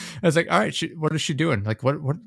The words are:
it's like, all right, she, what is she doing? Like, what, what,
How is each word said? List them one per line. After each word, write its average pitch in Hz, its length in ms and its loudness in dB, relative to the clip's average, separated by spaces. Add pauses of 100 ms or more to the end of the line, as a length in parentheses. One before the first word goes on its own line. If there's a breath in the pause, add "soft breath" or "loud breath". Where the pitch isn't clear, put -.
(240 loud breath)
it's 165 140 4
like, 170 120 4
all 175 100 4
right, 208 140 0
she, - 220 -6
what 156 180 -2
is 156 80 0
she - 120 -2
doing? 135 320 0
Like, 110 180 -2
what, 139 180 2
what, 143 140 0 (120)